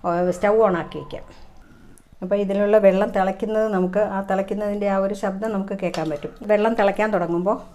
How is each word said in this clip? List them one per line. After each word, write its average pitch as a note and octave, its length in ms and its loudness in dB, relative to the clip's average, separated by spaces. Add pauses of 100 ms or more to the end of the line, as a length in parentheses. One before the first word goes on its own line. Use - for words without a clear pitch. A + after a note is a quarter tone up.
ആ, F3 40 0 (260)
സ്റ്റൗ G#3 160 2 (140)
on F3+ 160 2
ആക്കി D3+ 180 -10
വയ്ക്കാം. - 240 -12 (960)
അപ്പോൾ F#3+ 220 0
ഇതിലുള്ള G3+ 420 2
വെള്ളം F#3+ 300 4
തിളയ്ക്കുന്നത് G#3 500 0 (100)
നമുക്ക്, F#3 280 2 (120)
ആ F#3+ 40 -2 (100)
തിളയ്ക്കുന്നതിൻ്റെ G3+ 680 -2
ആ - 100 2
ഒരു G3+ 180 -4
ശബ്ദം G3+ 320 -4
നമുക്ക് G3 260 -4
കേൾക്കാൻ E3 320 -4
പറ്റും. D3+ 200 -10 (180)
വെള്ളം G#3+ 280 2
തിളയ്ക്കാൻ G3+ 360 2
തുടങ്ങുമ്പോൾ F3 420 0 (160)